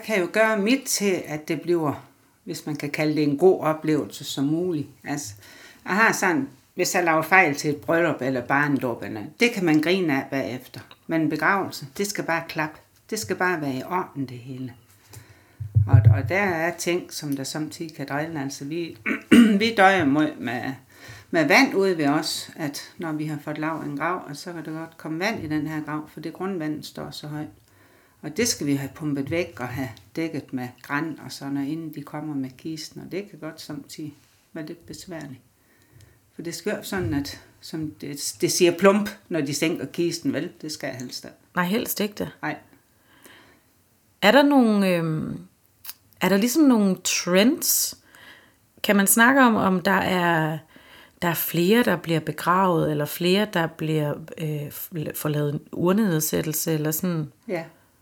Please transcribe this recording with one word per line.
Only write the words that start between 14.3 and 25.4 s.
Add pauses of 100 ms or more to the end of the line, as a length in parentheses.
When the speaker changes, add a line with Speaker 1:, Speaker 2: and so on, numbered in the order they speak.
Speaker 1:
hele. (1160)
Og, (160)
og
der
er
ting,
som
der
samtidig
kan
drille.
Altså,
vi, (280)
<clears throat>
vi
døjer
meget
med, (680)
med
vand
ude
ved
os,
at
når
vi
har
fået
lavet
en
grav,
og
så
kan
der
godt
komme
vand